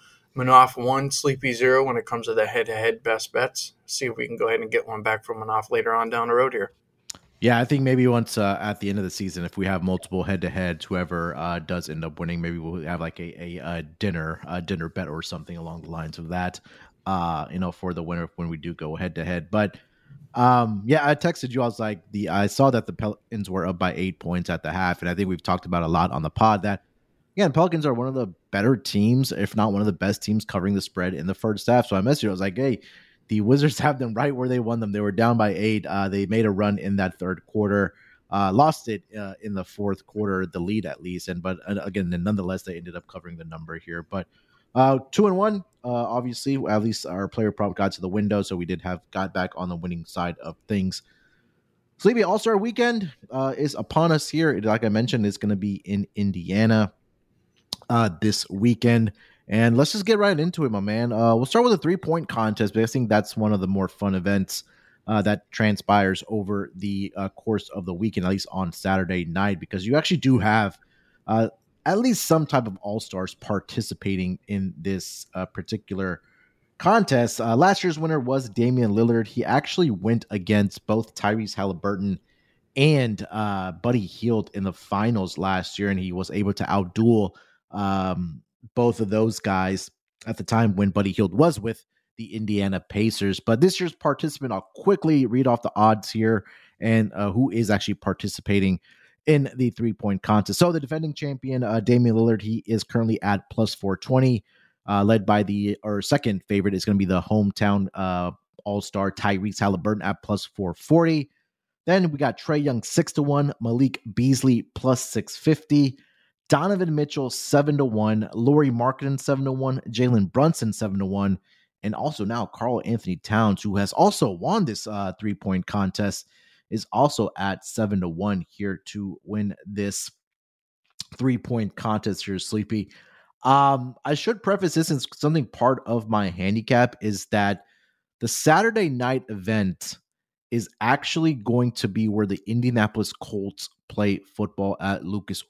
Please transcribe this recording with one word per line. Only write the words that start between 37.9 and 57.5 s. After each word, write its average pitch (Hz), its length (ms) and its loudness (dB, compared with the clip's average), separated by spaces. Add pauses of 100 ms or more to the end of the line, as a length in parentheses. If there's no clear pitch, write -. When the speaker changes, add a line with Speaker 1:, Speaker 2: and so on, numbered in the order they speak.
Speaker 2:
uh, 98 220 0
lost 151 340 4
it, 107 160 -8 (140)
uh, 101 240 -10
in 104 120 -10
the 95 100 -6
fourth 101 420 -6
quarter, 98 400 -4
the 90 140 -8
lead 95 260 -4
at 71 160 -12
least. 90 260 -10
And, 87 140 -8
but, 92 260 -6
uh, 101 160 -4
again, 95 260 -4
then 87 140 -4
nonetheless, 95 400 -2
they 90 140 -10
ended 85 180 -14
up 87 120 -14
covering 85 300 -18
the 82 80 -16
number 80 320 -14
here. 85 260 -12
But, 95 240 -8 (480)
uh, 131 240 4 (120)
two 208 160 4
and 185 100 2
one, 202 260 0 (200)
uh, 123 60 -8
obviously, 123 640 -4
at 107 280 0
least 110 220 -4
our 92 220 -6
player 107 240 -2
prop 101 240 -4
got 98 180 0
to - 80 -12
the 92 80 -4
window. 104 320 0
So 98 140 -6
we 87 100 -4
did 85 160 -4
have, 90 200 -8 (100)
got 95 220 -6
back 92 220 -2
on 90 140 -8
the 87 60 -6
winning 85 300 -8
side 87 340 -6
of - 180 -14 (100)
things. 95 360 -2 (920)
Sleepy 220 260 4
All-Star 208 340 2
Weekend, 226 540 0 (180)
uh, 135 280 -2
is 143 180 -2
upon 160 360 2
us 156 160 0
here. 147 320 2
Like 107 240 2
I 113 60 2
mentioned, 110 360 2
it's 101 120 0
gonna 104 180 0
be 98 200 -2 (100)
in 101 300 -2
Indiana, 101 800 2 (960)